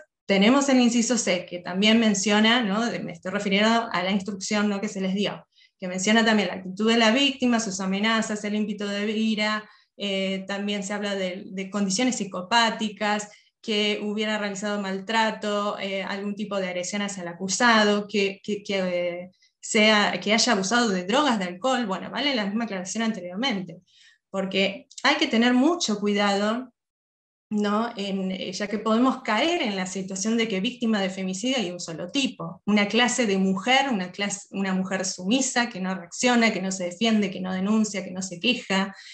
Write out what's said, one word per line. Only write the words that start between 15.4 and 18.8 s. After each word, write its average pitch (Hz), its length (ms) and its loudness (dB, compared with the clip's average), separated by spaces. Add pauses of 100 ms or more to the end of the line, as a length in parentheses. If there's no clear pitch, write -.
eh, 196 240 -4
algún 202 320 -6
tipo 202 220 -4
de 185 100 -2
agresión 180 340 -4
hacia 196 200 -6
el 170 60 -6
acusado, 208 800 4
que, 196 360 0
que, 202 200 -6
que, 196 160 -4
eh, 180 520 -2 (300)